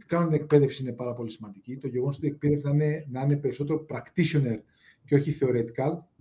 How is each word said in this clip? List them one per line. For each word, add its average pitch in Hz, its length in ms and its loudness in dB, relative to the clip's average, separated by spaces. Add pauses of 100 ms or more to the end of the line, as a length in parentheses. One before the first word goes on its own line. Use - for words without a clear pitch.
κάνουν 170 220 0
την 151 120 2
εκπαίδευση 143 420 4
είναι 127 100 -6
πάρα 123 220 -6
πολύ 120 160 -8
σημαντική. 110 460 -14
Το 135 120 -10
γεγονός 127 280 -2
ότι 151 100 -6
η - 20 0
εκπαίδευση 147 380 0
να 143 60 0
είναι, 151 380 0
να 127 100 -6
είναι 143 160 2
περισσότερο 143 540 -2
practitioner 131 680 0 (480)
και - 80 4
όχι 143 260 2
theoretical, 127 580 0 (220)